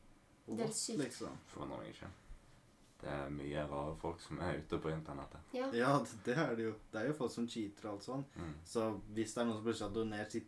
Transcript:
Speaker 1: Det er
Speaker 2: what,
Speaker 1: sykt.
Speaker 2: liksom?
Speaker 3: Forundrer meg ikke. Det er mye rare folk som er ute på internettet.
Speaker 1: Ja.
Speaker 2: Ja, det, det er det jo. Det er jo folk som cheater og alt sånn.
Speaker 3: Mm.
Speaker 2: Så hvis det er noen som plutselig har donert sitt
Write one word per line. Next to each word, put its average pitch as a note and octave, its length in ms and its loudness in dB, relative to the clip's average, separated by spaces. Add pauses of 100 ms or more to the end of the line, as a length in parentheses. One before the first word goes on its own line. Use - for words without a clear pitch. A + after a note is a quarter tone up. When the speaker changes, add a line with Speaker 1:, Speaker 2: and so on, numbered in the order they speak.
(480)
Speaker 1:
Det - 80 -4
er A#2 100 2
Speaker 2:
what, A3 100 0
Speaker 1:
sykt. A3 240 0
Speaker 2:
liksom? A2 360 -2 (160)
Speaker 3:
Forundrer C#2 320 -6
meg A1 100 -8
ikke. - 160 -10 (880)
Det - 160 -4
er C#2+ 160 0
mye C#2+ 400 0
rare C#2+ 320 0
folk E2+ 220 -4
som D2 180 -4
er E2 160 2
ute D#2+ 240 0
på D#2+ 80 0
internettet. D2+ 640 -6
Speaker 1:
Ja. C4 220 0
Speaker 2:
Ja, B2+ 160 8 (100)
det, A#2 140 -4 (100)
det B2 160 6
er B2+ 160 4
det A2+ 80 2
jo. A2 60 2 (180)
Det A2 140 -2
er C#3 80 4
jo D3+ 80 2
folk A#2 160 2
som A#2+ 120 2
cheater G#2+ 380 -4
og G#2+ 60 -2
alt G2+ 160 -6
sånn. C3+ 160 -2 (100)
Speaker 3:
Mm. E2 220 -4 (100)
Speaker 2:
Så A2 220 4 (260)
hvis A2 220 0
det A#2+ 80 4
er - 20 4
noen A2 140 2
som A2 80 0
plutselig A2 180 2
har G2 80 0
donert G#2+ 400 2
sitt - 140 -2